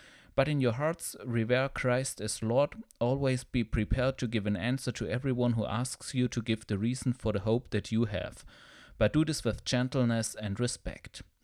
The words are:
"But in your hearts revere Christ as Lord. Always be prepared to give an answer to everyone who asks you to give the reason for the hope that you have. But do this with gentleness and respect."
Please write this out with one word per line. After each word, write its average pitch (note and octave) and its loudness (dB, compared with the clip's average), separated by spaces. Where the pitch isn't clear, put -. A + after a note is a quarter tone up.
"But C#3+ 4
in D3 2
your B2 4
hearts D3+ -4
revere B2 2
Christ C3 -2
as G#2+ -6
Lord. B2 2
Always C3 2
be B2 0
prepared B2+ 0
to B2+ 0
give A2 -2
an G#2 0
answer B2 -2
to G2+ -4
everyone B2 0
who A2+ 0
asks A2+ -4
you B2 4
to A#2+ -4
give A2 -2
the G2+ -2
reason A#2+ 0
for A2 -2
the G2+ -2
hope A2+ 0
that G#2 -2
you A2+ 2
have. - -6
But G#2 6
do D#3 4
this D3+ -2
with A2 -2
gentleness B2 2
and G2+ -4
respect." - -6